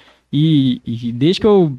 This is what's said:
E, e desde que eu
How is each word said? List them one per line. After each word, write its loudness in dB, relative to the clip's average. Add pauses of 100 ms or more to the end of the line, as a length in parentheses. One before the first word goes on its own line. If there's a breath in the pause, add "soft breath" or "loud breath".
(300 soft breath)
E, 0
e -8
desde -2
que 0
eu 2